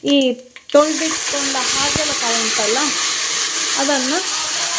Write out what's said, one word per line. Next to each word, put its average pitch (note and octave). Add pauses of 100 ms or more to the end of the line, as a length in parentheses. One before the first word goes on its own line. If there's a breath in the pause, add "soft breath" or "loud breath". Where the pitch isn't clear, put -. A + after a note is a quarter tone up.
(140)
ಈ - (560)
ತೊಳ್ದಿಟ್ಕೊಂಡ D4 (160)
ಹಾಗಲಕಾಯಿ C#4+
ಉಂಟಲ್ಲ, A3 (1000)
ಅದನ್ನ C#4 (640)